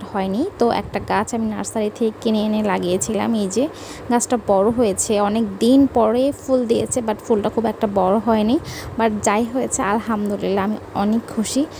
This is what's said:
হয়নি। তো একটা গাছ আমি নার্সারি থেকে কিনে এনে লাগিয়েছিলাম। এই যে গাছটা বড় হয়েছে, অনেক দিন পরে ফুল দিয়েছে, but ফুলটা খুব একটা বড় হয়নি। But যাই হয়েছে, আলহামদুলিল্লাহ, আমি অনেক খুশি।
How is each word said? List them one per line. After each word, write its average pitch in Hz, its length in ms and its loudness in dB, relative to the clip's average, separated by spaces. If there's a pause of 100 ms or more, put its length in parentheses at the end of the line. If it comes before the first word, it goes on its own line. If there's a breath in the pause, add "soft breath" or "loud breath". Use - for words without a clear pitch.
(140)
হয়নি। 196 320 -2 (140)
তো 233 120 4
একটা 202 280 -4
গাছ 196 340 -2
আমি 226 120 -2
নার্সারি 208 500 -4
থেকে 220 160 0 (100)
কিনে 220 240 0
এনে 214 180 0
লাগিয়েছিলাম। 196 720 0
এই 208 120 0
যে 226 200 0 (440 loud breath)
গাছটা 240 260 2 (100)
বড় 202 220 4
হয়েছে, 220 500 0
অনেক 202 380 0
দিন 262 300 6
পরে 240 440 2
ফুল 262 340 0
দিয়েছে, 220 360 0
but 220 140 -2
ফুলটা 214 340 0
খুব 220 160 0
একটা 220 220 0
বড় 196 300 2
হয়নি। 220 420 2 (380 loud breath)
But 226 140 2 (100)
যাই 214 220 2
হয়েছে, 233 380 -2
আলহামদুলিল্লাহ, 202 840 0
আমি 214 140 -2 (160)
অনেক 214 280 2 (140)
খুশি। 254 300 0 (140 loud breath)